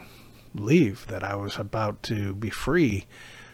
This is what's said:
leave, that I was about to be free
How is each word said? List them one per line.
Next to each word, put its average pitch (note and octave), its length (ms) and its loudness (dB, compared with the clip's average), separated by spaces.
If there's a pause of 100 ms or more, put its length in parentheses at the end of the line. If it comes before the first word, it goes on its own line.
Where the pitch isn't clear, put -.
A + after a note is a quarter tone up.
(540)
leave, A2 540 4
that G2+ 160 -6
I G2+ 120 -4
was G2+ 220 -6
about G#2+ 460 -4
to G2+ 300 -4
be G#2 160 -6
free C3 560 2 (480)